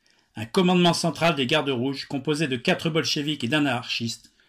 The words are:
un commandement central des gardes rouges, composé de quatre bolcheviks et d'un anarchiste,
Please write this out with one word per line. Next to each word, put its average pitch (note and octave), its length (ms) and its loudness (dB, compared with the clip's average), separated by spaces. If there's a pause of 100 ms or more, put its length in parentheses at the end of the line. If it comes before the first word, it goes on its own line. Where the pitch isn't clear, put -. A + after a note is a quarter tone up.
(360)
un A2 80 -8
commandement F3+ 480 4
central E3 420 0
des C#3 120 0
gardes C#3+ 240 0
rouges, C3 360 -2
composé D3 400 -2
de E3 100 -2
quatre E3+ 340 0
bolcheviks D3+ 540 -2
et A2+ 40 -2
d'un D3 180 2
anarchiste, A#2+ 640 -6 (160)